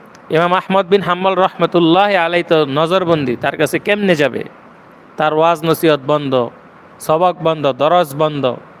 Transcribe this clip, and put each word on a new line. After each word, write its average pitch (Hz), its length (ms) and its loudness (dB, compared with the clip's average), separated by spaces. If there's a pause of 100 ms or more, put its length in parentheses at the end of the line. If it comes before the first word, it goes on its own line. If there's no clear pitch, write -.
(300)
ইমাম 170 240 0
আহমদ 190 320 0
বিন 190 160 2
হাম্বল 180 340 -2
রহমতুল্লাহ 180 800 2
আলাই 175 280 0
তো 156 220 2
নজরবন্দি, 156 680 0
তার 143 220 -6
কাছে 151 220 -2
কেমনে 202 360 0
যাবে? 131 280 -2 (720)
তার 156 160 0
ওয়াজ 165 300 2
নসিহত 156 440 2
বন্ধ, 135 420 0 (500)
সবক 165 440 0
বন্ধ, 151 300 0
দরজ 147 420 0
বন্ধ, 143 400 -2 (240)